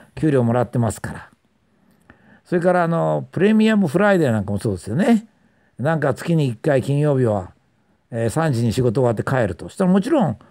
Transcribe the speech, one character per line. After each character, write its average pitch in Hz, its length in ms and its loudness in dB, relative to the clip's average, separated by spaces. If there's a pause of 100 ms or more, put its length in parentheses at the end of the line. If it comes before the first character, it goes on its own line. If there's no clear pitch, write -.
(140)
給 156 160 0
料 135 120 2
も 117 100 0
ら 123 100 2
っ 113 40 -2
て - 120 -6
ま 113 140 0
す - 80 -16
か - 120 -8
ら。 - 180 -16 (1120)
そ - 100 -4
れ 180 60 0
か 180 140 2
ら、 175 100 2
あ 165 40 0
の、 160 440 -2
プ - 80 -4
レ 208 140 4
ミ 214 160 4
ア 220 60 2
ム 196 120 2
フ 147 100 0
ラ 208 140 4
イ 190 60 4
デ 156 100 2
ー 117 40 2
な 110 80 0
ん 95 40 -4
か 101 80 -6
も 101 60 -4
そ 107 140 -2
う - 20 -4
で 90 60 -8
す - 100 -12
よ 113 60 -4
ね。 226 300 2 (520)
な 160 180 -2
ん 151 40 -6
か 139 120 0
月 - 240 -2
に 147 120 0
一 113 80 -6
回 139 260 0
金 143 160 -2
曜 147 200 0
日 127 60 2
は、 104 280 -2 (640)
え 117 100 -2
ー、 113 40 -2
三 160 220 0
時 117 100 0
に 117 100 0
仕 - 80 -2
事 123 200 0
終 127 60 2
わ 120 60 2
っ 104 40 -4
て 101 80 -6
帰 127 220 0
る 90 100 -8
と 87 120 -16
し - 80 -18
た 196 80 -2
ら、 180 60 2
も 196 100 4
ち 202 80 -4
ろ 294 160 2
ん、 123 140 -4 (120)